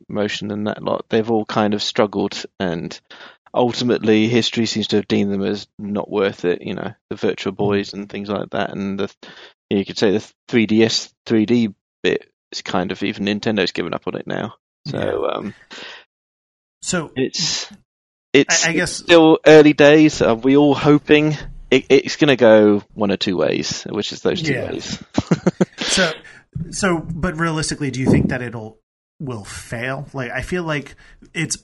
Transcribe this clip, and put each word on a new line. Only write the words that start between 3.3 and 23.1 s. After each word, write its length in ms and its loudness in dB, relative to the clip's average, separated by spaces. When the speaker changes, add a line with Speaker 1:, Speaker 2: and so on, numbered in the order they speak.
Speaker 1:
ultimately 720 2
history 380 0
seems 220 -4
to 100 0
have 100 -2
deemed 240 0
them 120 -4
as 240 -6
not 320 -6
worth 360 -2
it, 160 -2
you 120 -8
know, 200 -8
the 60 -10
Virtual 380 -4
Speaker 2:
Mm. 40 -20
Speaker 1:
Boys 360 -2
and 160 -12
things 200 -10
like 220 -6
that. 200 -4
And 280 -6
the, 140 -6
you 160 0
could 120 -12
say 140 2
the 220 -4
three 180 2
D 180 4
S 300 -2
three 200 2
D 280 0
bit 300 -2
is 120 -14
kind 280 -4
of, 120 -10
even 220 -4
Nintendo's 460 -2
given 220 -6
up 140 -8
on 80 -6
it 100 -10
now. 300 -8
So, 100 -6
Speaker 2:
Yeah. 400 -4
Speaker 1:
um, 160 -10
Speaker 2:
So 340 -4
Speaker 1:
it's, 540 -4
it's 320 4
Speaker 2:
I, 40 0
I 20 -2
Speaker 1:
it's 80 -4
Speaker 2:
guess 140 -2
Speaker 1:
still 520 6
early 280 10
days. 480 6
Are 140 2
we 200 2
all 200 6
hoping? 600 4
It, 180 4
it's 280 4
gonna 180 4
go 480 6
one 180 -2